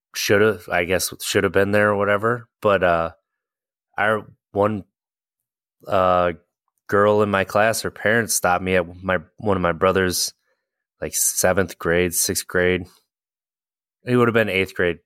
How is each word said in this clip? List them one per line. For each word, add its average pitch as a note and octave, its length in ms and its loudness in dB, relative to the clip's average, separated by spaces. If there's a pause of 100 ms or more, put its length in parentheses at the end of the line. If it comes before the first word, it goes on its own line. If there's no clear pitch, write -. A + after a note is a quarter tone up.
(160)
should G#2 260 2
have, G#2 280 0
I F2+ 140 0
guess, F2 300 -2 (100)
should G2 220 0
have F2 80 -2
been G2 180 2
there G#2 200 2
or G#2 40 0
whatever. G#2 540 -2 (120)
But, G2 220 2
uh, E2+ 280 0 (840)
our G#2 300 -2 (240)
one, G2+ 320 -2 (1040)
uh, F2+ 460 2 (540)
girl G#2 340 2
in G#2 80 0
my F#2+ 160 0
class, G#2+ 360 0
her F2+ 100 -6
parents A2 420 -2
stopped F2+ 300 0
me F#2 120 0
at F2 280 -4
my, F#2 160 -2 (180)
one G2+ 180 -2
of F#2 60 -2
my E2+ 100 0
brother's, F2+ 640 0 (640)
like, D#2+ 160 -10
seventh F2+ 640 -2
grade, F2 340 0
sixth - 340 -4
grade. F2+ 380 0 (1160)
It B2 140 0
would A#2+ 100 4
have A2 60 0
been A2 160 2
eighth F#2 260 0
grade F2 300 0